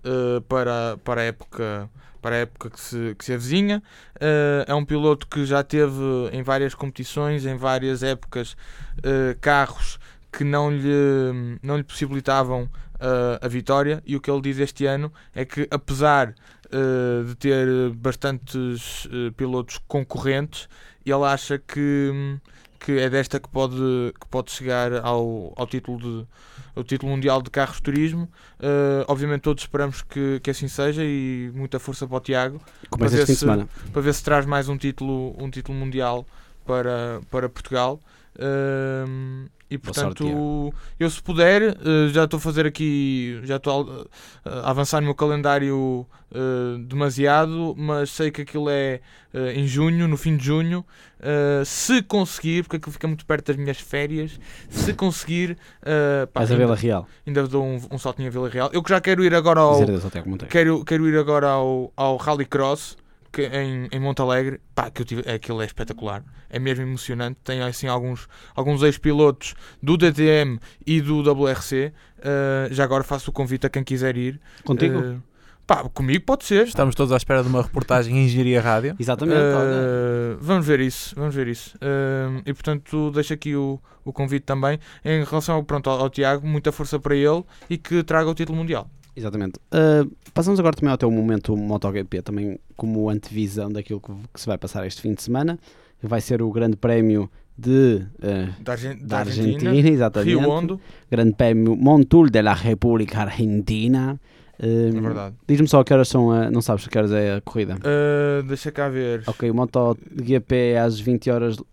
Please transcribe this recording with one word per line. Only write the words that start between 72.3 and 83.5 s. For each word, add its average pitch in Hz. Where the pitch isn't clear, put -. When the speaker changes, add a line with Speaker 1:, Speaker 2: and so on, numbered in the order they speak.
Speaker 1:
já 135
agora 135
faço 139
o 135
convite 131
a -
quem 135
quiser 131
ir. 127
Speaker 2:
Contigo? 131
Speaker 1:
Eh, 123
pá, 127
comigo 143
pode 277
ser. 214
Speaker 3:
Estamos 139
todos 131
à 127
espera 131
de 127
uma 127
reportagem 123
em 135
Engenharia 123
Rádio. 120
Speaker 2:
Exatamente, 143
Speaker 1:
Eh, 143
Speaker 2:
olha. 123
Speaker 1:
vamos 170
ver 147
isso, -
vamos 143
ver 131
isso. -
Eh, 135
e 139
portanto 151
deixo 147
aqui 151